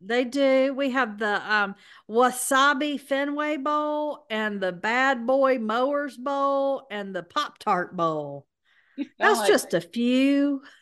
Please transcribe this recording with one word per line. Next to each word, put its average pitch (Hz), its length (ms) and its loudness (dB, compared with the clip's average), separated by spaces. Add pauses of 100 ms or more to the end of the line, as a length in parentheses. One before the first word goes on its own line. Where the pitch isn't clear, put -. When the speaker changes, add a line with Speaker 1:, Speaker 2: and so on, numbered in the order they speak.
Speaker 1:
They 240 220 0
do. 262 500 2
We 277 160 -2
have 233 280 -2
the, 208 340 -4
um, 202 220 0 (340)
Wasabi 269 920 2
Fenway 285 560 -2
Bowl 302 720 -4
and 214 320 -4
the 185 120 -2
Bad 233 540 0
Boy 262 320 4
Mowers 254 600 -2
Bowl 277 720 -2
and 196 260 -8
the 170 60 -6
Pop-Tart 196 720 -2
Bowl. 151 500 -2 (500)
Speaker 2:
You 277 100 -6
sound - 120 -20
Speaker 1:
That's 403 220 4
Speaker 2:
like 202 80 0
Speaker 1:
just 302 260 2
a 170 60 2
few. 269 840 2 (200)